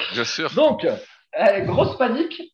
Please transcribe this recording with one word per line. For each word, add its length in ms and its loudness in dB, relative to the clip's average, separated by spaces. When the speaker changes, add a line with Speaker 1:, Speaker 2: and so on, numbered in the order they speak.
Speaker 1:
Bien 100 -2
sûr. 320 -4
Speaker 2:
Donc, 280 4
euh, 760 0
grosse 400 0
panique 420 -2